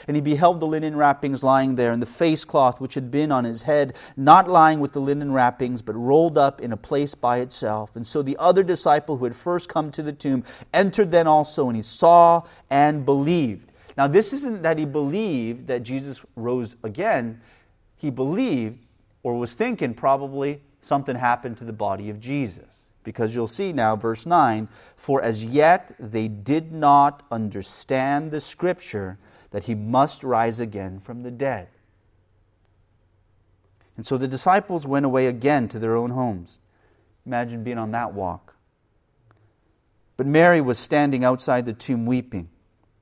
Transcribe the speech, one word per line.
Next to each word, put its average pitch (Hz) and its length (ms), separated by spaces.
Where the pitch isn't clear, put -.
and 147 80
he 151 60
beheld 156 400
the 160 40
linen 156 300
wrappings 143 480
lying 135 320
there, 120 160
and 117 100
the 117 40
face 160 400
cloth 131 340
which 131 140
had 127 180
been 147 220
on 127 100
his 113 200
head, 147 340
not 160 320
lying 160 320
with 143 140
the 143 80
linen 143 320
wrappings, 123 480
but 110 120
rolled 147 440
up 139 240
in 120 100
a 107 60
place 143 380
by 120 240
itself. 107 580
And 117 100
so 151 140
the 139 180
other 180 240
disciple 156 540
who 123 80
had 117 100
first 175 320
come 156 240
to 160 100
the 151 120
tomb 139 320
entered 190 380
then 170 160
also, 151 400
and 117 80
he 110 80
saw 170 600
and 147 340
believed. 139 720
Now, 139 100
this 190 240
isn't 247 320
that 160 160
he 151 60
believed 139 840
that 123 160
Jesus 135 420
rose 120 440
again. 131 600
He 151 120
believed, 131 680
or 120 160
was 120 180
thinking 208 400
probably, 139 640
something 135 380
happened 120 400
to 120 80
the 113 80
body 101 360
of 107 120
Jesus. 127 600
Because 113 320
you'll 117 100
see 190 260
now, 113 240
verse 110 300
nine, 127 420
"For - 260
as 110 240
yet 151 540
they 110 280
did 135 440
not 143 580
understand 131 1000
the 151 100
scripture 104 800
that 101 140
he 117 100
must 120 480
rise 117 360
again 98 400
from 120 220
the 123 80
dead." 120 380
And 110 120
so 135 100
the 131 100
disciples 175 600
went 139 180
away 131 220
again 123 400
to 110 100
their 113 180
own 120 140
homes. 120 520
Imagine 120 360
being 120 140
on 110 140
that 113 240
walk. 90 420
But 135 80
Mary 160 340
was 123 200
standing 143 440
outside 127 440
the 113 60
tomb 117 340
weeping. 120 420